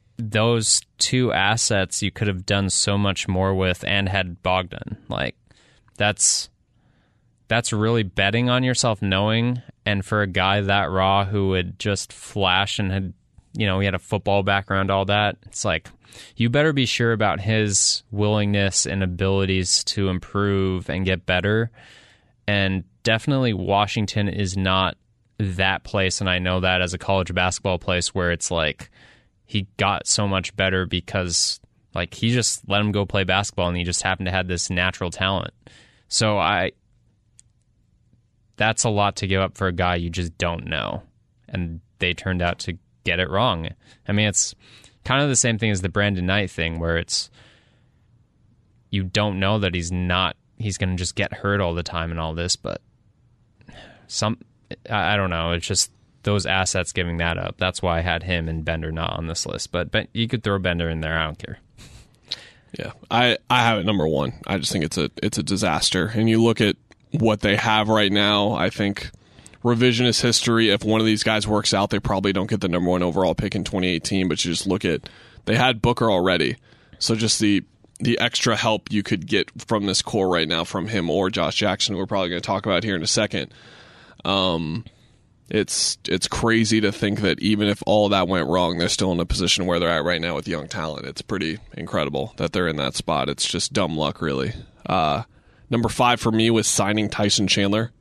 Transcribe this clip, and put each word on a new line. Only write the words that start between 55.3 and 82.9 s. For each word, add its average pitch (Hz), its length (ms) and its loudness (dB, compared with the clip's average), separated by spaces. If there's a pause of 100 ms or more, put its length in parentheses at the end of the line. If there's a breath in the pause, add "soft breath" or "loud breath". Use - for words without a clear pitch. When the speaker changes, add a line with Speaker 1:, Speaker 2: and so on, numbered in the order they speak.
Speaker 1:
It's 85 140 -2
just - 240 -2 (320)
those 104 240 0
assets 95 460 0
giving 85 260 -2
that 85 180 0
up. 90 220 -6
That's 92 240 -2
why 85 160 0
I - 20 0
had 85 220 -2
him 85 260 -2
and 80 160 -4
Bender 80 260 -4
not 80 200 -4
on 80 160 -6
this 82 180 -6
list, - 280 -8
but, 87 180 -2
but - 240 -2
you 113 120 0
could 117 160 -4
throw 98 160 0
Bender 87 300 -2
in 80 140 -4
there. 80 160 -2
I 80 60 0
don't 78 140 -6
care. - 200 -14 (1200 loud breath)
Speaker 2:
Yeah, - 140 -10 (180)
I, 120 260 4 (140)
I 123 100 6
have 117 180 4
it 85 60 -2
number 92 240 2
one. 71 240 0 (140)
I 95 100 0
just 73 160 -2
think 80 140 0
it's - 100 -6
a, 80 140 0 (120)
it's 110 140 0
a 107 60 0
disaster. 101 720 0
And 113 160 2
you 113 120 6
look 113 200 4
at 104 140 2 (360)
what 107 280 2
they 101 160 2
have 110 340 2
right 104 200 4
now, 104 420 2
I 90 180 0
think 101 400 -4 (520 loud breath)
revisionist 120 580 2
history, 113 500 4
if 104 140 2
one 110 160 2
of 110 60 2
these 107 160 4
guys 107 240 0
works 104 260 0
out, 101 180 2
they 101 100 0
probably 98 320 0
don't 95 180 -2
get 107 100 -2
the 98 80 0
number 87 220 2
one 90 120 2
overall 90 320 2
pick - 200 -2
in 90 100 -2
twenty 92 240 -2
eighteen, 92 400 0
but - 160 -2
you 87 60 -2
just 82 160 -4
look 95 180 0
at, 82 240 -2 (360 loud breath)
they 110 120 2
had 123 240 2
Booker 117 300 2
already. 90 460 2 (420 soft breath)
So - 160 0
just 110 240 0
the, 104 260 4 (360)
the 120 180 0
extra 117 380 0
help 107 340 0
you 104 120 0
could 92 240 -4
get 98 240 0 (160)
from 104 200 0
this 92 160 0
core 95 260 0
right 82 200 2
now 82 160 0
from 90 240 -6
him 95 200 -2
or 95 220 2
Josh 82 260 -2
Jackson, 101 380 0
who 90 60 -4
we're 95 60 -4
probably 95 240 -2
gonna 87 100 -4
talk 92 260 -4
about 92 160 2
here 104 140 -2